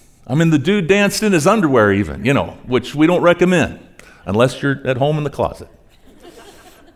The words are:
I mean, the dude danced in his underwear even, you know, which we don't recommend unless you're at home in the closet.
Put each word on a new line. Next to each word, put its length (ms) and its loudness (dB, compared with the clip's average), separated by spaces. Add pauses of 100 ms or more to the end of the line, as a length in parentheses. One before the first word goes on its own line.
(280)
I 80 -4
mean, 140 2
the 100 2
dude 280 -2
danced 360 0
in 80 0
his 160 2
underwear 460 2
even, 320 -4
you 80 2
know, 320 -4
which 300 -2
we 120 2
don't 140 2
recommend 580 2 (460)
unless 360 0
you're 240 -4
at 120 -2
home 200 -2
in 60 -4
the 60 -6
closet. 400 -6 (1300)